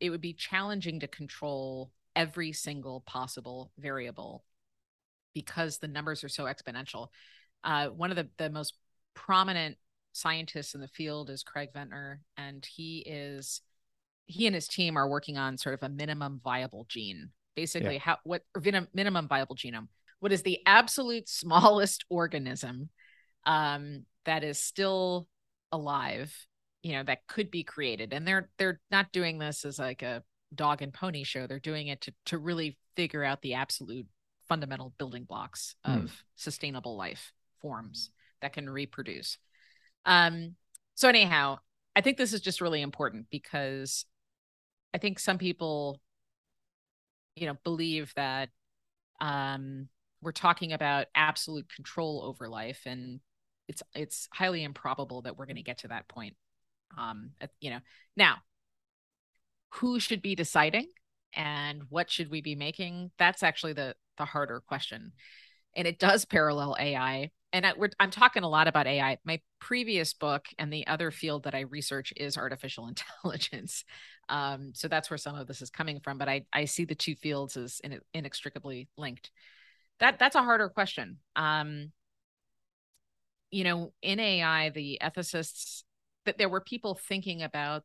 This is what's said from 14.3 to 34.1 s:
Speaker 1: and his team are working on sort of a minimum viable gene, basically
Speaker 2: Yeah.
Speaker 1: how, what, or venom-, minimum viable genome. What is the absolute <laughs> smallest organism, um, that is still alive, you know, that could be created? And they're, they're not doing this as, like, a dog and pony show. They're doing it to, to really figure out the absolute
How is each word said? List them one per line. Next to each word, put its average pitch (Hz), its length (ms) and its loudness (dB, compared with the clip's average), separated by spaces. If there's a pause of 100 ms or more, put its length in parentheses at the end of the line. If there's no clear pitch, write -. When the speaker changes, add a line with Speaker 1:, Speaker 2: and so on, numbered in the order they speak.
Speaker 1:
and 202 80 4
his 160 120 -2
team 165 300 0
are 139 120 4
working 143 280 -2
on 131 220 -2
sort 135 160 -2
of 131 80 -6
a 135 80 -2
minimum 143 520 -4
viable 123 460 -4
gene, 98 420 -8 (240)
basically 156 400 -2
Speaker 2:
Yeah. 139 60 -4
Speaker 1:
how, 165 240 2
what, 170 180 -4 (120)
or 185 80 -6
venom-, 190 320 2
minimum 185 340 2
viable 135 280 0
genome. 117 320 -10 (320)
What 196 120 2
is 180 100 4
the 180 220 0
absolute 233 640 8
<laughs> - 0 -
smallest 196 800 8
organism, 143 800 -2 (560)
um, 143 600 0 (200)
that 160 180 0
is 147 160 -4
still 185 680 0 (420)
alive, 143 640 -2 (480)
you 165 100 -4
know, 135 100 -2
that 135 260 -2
could 208 220 -4
be 175 120 -4
created? 113 520 -4
And 156 120 -4
they're, 190 300 2
they're 185 240 2 (100)
not 196 220 4
doing 170 260 0
this 151 280 -4
as, 139 120 -8
like, 127 220 -4
a 120 220 -6 (320)
dog 147 260 2
and 139 140 -8
pony 156 300 -6
show. 131 220 -6
They're 135 120 -8
doing 151 300 -4
it 139 140 -6
to, - 120 -12 (120)
to 170 120 -2
really 160 400 -2 (180)
figure 156 260 0
out 139 200 0
the 127 120 -4
absolute 127 520 -4 (420)